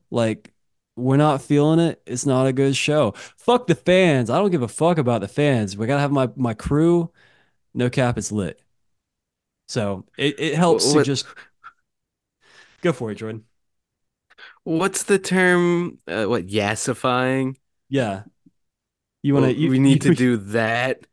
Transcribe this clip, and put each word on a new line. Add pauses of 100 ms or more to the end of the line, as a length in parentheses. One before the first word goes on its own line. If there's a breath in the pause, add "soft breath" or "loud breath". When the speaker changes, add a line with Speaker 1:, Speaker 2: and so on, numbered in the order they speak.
(120)
Speaker 1:
like, (420)
we're
not
feeling
it,
it's
not
a
good
show. (240 loud breath)
Fuck
the
fans.
I
don't
give
a
fuck
about
the
fans.
We
gotta
have
my,
my
crew. (640 soft breath)
No
cap,
it's
lit. (1080)
So (120)
it,
it
helps
Speaker 2:
Wh-,
Speaker 1:
to
Speaker 2:
what
Speaker 1:
just (1600 soft breath)
go
for
it,
Jordan. (1200 loud breath)
Speaker 2:
What's
the
term?
Uh,
what,
yassifying? (320)
Speaker 1:
Yeah. (1000)
You
wanna,
Speaker 2:
Well,
Speaker 1:
you,
Speaker 2:
we
need
Speaker 1:
you
Speaker 2:
to
do
that.